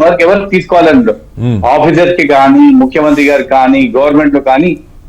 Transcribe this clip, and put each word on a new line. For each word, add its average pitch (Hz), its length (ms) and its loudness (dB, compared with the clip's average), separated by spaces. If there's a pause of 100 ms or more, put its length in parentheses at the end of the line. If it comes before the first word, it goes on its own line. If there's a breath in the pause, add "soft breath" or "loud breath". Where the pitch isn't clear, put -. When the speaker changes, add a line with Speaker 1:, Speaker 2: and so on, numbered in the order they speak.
Speaker 1:
work. 170 180 0
ఎవరు 196 280 0
తీసుకోవాలని 170 500 0
ఉండదు. 110 180 0 (220)
Speaker 2:
మ్మ్. 113 260 -4
Speaker 1:
ఆఫీసర్ 156 520 0
కి 160 120 -2
కానీ, 139 460 2
ముఖ్యమంత్రి 143 520 0
గారు 143 160 0
కానీ, 131 540 0
గవర్నమెంట్ 147 380 0
లో 139 60 -2
కానీ, 143 380 -2 (300)